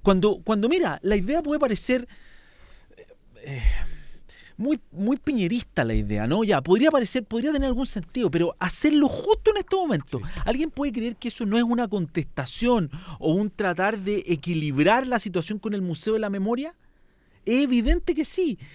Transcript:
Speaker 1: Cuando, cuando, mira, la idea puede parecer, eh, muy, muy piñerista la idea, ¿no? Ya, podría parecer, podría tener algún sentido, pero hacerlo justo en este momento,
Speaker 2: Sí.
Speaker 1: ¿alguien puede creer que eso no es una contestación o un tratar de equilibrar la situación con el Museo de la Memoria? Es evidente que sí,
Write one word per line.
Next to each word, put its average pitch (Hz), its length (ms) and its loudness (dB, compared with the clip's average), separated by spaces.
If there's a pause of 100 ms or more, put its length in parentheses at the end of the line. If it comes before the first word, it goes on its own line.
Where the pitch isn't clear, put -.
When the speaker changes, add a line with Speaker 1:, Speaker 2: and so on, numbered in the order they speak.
Speaker 1:
Cuando, 190 400 4
cuando, 220 280 0
mira, 339 320 0
la 208 140 2
idea 262 260 0
puede 294 180 -2
parecer, 247 480 0 (1400)
eh, 139 180 -8 (920)
muy, 262 240 0 (100)
muy 202 260 -2
piñerista 214 680 -2
la 113 100 0
idea, 104 320 0
¿no? 180 160 2
Ya, 196 180 2
podría 220 300 4
parecer, 254 340 0
podría 233 280 -2
tener 269 160 0
algún 247 180 0
sentido, 202 440 -4
pero 170 280 0
hacerlo 294 500 2
justo - 420 2
en 415 80 0
este 381 180 -2
momento, 208 420 -2
Speaker 2:
Sí. 107 60 -6 (200)
Speaker 1:
¿alguien 269 260 0
puede 277 220 -4
creer 226 240 -6
que 247 120 -8
eso 220 160 -6
no 208 120 0
es 240 80 4
una 233 240 0
contestación 175 1040 0 (300)
o 160 140 2
un 208 160 0
tratar 196 500 -2
de 202 260 -2
equilibrar 160 800 2
la 240 140 0
situación 185 400 -4
con 208 140 -4
el 196 80 -2
Museo 180 320 -2
de 220 60 0
la 208 100 -4
Memoria? 233 440 -2 (720)
Es 254 180 2
evidente 277 520 2
que 302 100 0
sí, 311 340 -2 (160)